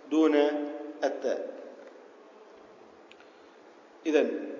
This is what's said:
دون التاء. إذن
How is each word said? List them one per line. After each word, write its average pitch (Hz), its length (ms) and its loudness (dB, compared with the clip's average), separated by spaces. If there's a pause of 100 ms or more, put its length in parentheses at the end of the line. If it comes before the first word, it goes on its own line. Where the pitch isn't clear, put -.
(100)
دون 156 260 4 (680)
التاء. - 460 -2 (2500)
إذن - 540 2